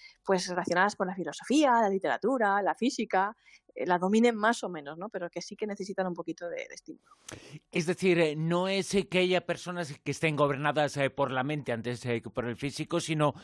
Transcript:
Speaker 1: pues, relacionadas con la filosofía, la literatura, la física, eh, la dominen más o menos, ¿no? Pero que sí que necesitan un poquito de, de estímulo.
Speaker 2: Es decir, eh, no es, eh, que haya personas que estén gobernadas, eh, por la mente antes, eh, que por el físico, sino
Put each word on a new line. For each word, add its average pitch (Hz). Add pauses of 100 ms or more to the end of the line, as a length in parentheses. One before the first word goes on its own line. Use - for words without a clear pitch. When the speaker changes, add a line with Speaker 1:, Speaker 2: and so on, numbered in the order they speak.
(240)
Speaker 1:
pues, 185
relacionadas 180
con 190
la 185
filosofía, 233
la 208
literatura, 196
la 180
física, 214 (400)
eh, 135
la 175
dominen 220
más 214
o 214
menos, 156
¿no? 190
Pero 175
que 175
sí -
que 214
necesitan 190
un 175
poquito 170
de, 165 (120)
de -
estímulo. - (600)
Speaker 2:
Es 170
decir, 175
eh, 156
no 175
es, 196
eh, 196
que 185
haya 180
personas 170
que -
estén 151
gobernadas, 143
eh, 139
por 135
la 127
mente 147
antes, 117
eh, 117
que 110
por 117
el 120
físico, 151
sino 151